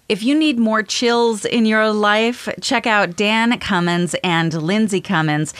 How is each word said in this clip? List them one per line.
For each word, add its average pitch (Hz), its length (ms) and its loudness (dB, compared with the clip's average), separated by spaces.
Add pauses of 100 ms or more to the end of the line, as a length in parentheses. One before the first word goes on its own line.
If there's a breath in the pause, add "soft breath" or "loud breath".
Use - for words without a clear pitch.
If 196 140 -2
you 262 140 0
need 302 240 0
more 220 240 0
chills 233 600 0
in 226 200 0
your 220 260 2
life, 214 560 0 (120)
check 233 260 -2
out 202 300 2
Dan 226 440 2
Cummins 175 540 0 (100)
and 165 380 0
Lindsay 196 400 0
Cummins. 156 580 -2